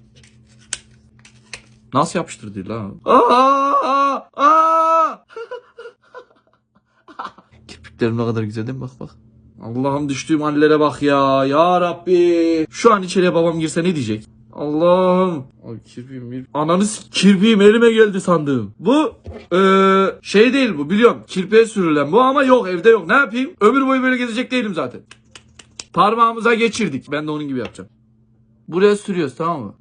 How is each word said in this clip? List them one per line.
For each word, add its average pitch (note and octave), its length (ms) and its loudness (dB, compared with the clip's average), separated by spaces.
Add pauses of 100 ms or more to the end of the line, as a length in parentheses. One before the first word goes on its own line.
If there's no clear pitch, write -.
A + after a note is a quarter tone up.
(1900)
Nasıl D#3+ 260 -2
yapıştırdı G2+ 500 -12
lan? G#2+ 360 -12
Aa, C#4 680 2 (100)
aa, C4+ 520 -2
aa. D#4+ 920 2 (1900)
<laughs> - 400 -18 (100)
Kirpiklerim - 500 -6
ne A#2 80 -4
kadar A2+ 180 -4
güzel A2 240 -8
değil C3 100 -10
mi? C3 40 -12
Bak, B2+ 180 -12
bak. - 100 -16 (540)
Allah'ım C#3 460 -4
düştüğüm D3 320 -4
hallere D3+ 380 2
bak D3 220 0
ya. C#3 440 2
Ya E3+ 360 2
Rabbi. E3+ 880 0
Şu A#3 220 2
an G3 100 0
içeriye F3+ 300 0
babam E3 260 0
girse D#3+ 240 -4
ne F3 120 0
diyecek? G#2+ 300 -6 (280)
Allah'ım. F3 920 0 (220)
Ay A2+ 140 -16
kirpiğim, B2 500 -16
mir- C3 200 -12
Ananı E3 320 0
s-, - 260 -10
kirpiğim G3 500 4
elime A3+ 300 6
geldi G#3+ 300 2
sandım. C#3+ 580 -2
Bu, B3 340 0 (380)
eee, F#3+ 540 2 (160)
şey A3+ 320 2
değil B3+ 240 -2
bu, C#3+ 120 -6
biliyorum. G3+ 380 2
Kirpiğe G#3+ 380 2
sürülen D#3 460 -2
bu G#3+ 100 2
ama C4+ 220 2
yok, B3+ 240 2
evde F3+ 220 0
yok. G3+ 180 2
Ne F#3+ 60 0
yapayım? C4 380 -2 (100)
Ömür C4 260 2
boyu C4 160 0
böyle B3+ 140 0
gezecek A#3+ 340 -6
değilim A3+ 220 -4
zaten. D3+ 280 -8 (920)
Parmağımıza A3+ 600 2
geçirdik. G#3+ 580 -4
Ben D3+ 160 -6
de D#3 40 -6
onun D3+ 160 -8
gibi C3+ 120 -6
yapacağım. G2+ 300 -12 (800)
Buraya G3 280 2
sürüyoruz, F3 400 -6
tamam E3 260 -6
mı? G2+ 200 -14